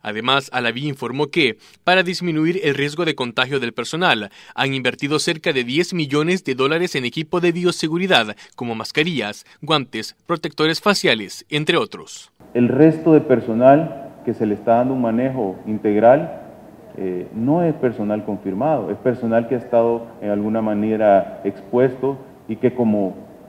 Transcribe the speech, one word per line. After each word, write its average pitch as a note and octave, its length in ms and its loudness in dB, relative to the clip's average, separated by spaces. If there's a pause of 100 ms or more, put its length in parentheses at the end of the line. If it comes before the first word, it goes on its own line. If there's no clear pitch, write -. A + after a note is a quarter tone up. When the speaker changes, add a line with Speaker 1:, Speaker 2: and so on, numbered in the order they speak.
Speaker 1:
Además, A#2+ 500 -2
Alaví B2 340 -4
informó C3+ 420 -6
que, C3+ 280 0 (260)
para F#3 200 4
disminuir F3 600 -2
el C#3+ 120 0
riesgo D3 320 -2
de D#3 80 -2
contagio B2+ 440 -2
del A#2 140 -4
personal, B2 580 -2 (240)
han C3+ 200 -2
invertido C3+ 440 -2
cerca E3 360 -2
de B2+ 100 0
diez D#3 300 -2
millones D#3 500 -2
de C3 100 -2
dólares D3+ 420 0
en B2+ 100 -4
equipo D#3+ 340 -4
de F3 120 2
bioseguridad, E3 840 0 (180)
como A#2+ 200 -6
mascarillas, A2 720 -4 (160)
guantes, C#3 520 -4 (120)
protectores D#3+ 560 -2
faciales, B2+ 680 0
entre D#3 300 0
otros. - 540 -8 (200)
Speaker 2:
El A#2+ 160 2
resto D#3 460 6
de D3 80 8
personal B2+ 1040 4
que A2+ 80 -2
se A#2 100 -2
le G#2 80 0
está A2+ 220 2
dando B2+ 180 2
un C3 80 -2
manejo A#2 680 -2
integral, A2 760 4 (540)
eh, F2+ 380 -6
no C#3+ 300 0
es D#3 100 2
personal G#2+ 500 -2
confirmado, G2+ 680 -2
es G2+ 60 -4
personal A#2 500 0
que C3 80 0
ha - 20 -4
estado A#2 480 0 (160)
en G#2 80 -4
alguna G#2+ 320 0
manera G#2+ 800 2
expuesto B2+ 720 0 (300)
y A2+ 80 -6
que - 180 0
como, G#2 440 0 (320)